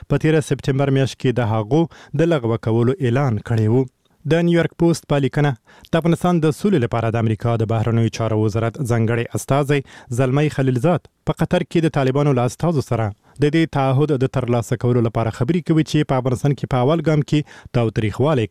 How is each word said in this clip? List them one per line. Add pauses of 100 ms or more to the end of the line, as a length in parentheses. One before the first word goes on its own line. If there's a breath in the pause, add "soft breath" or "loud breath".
په
تېره
سپتمبر
میاشت
کې
د
هغو (420 loud breath)
د
لغوه
کولو
اعلان (140)
کړی
و. (400)
د
نیویارک
پوسټ
په
لیکنه، (380 loud breath)
د
افغانستان
د
سولې
لپاره
د
امریکا
د
بهرنیو
چارو
وزارت
ځانګړی (140)
استازی (400 loud breath)
زلمی (120)
خلیلزاد (220)
په
قطر
کې
د
طالبانو
له
استازو
سره
د (100)
دې
تعهد
د
ترلاسه
کولو
لپاره
خبرې
کوي
چې
په
افغانستان
کې
په
اول
ګام
کې
تاوتریخوالی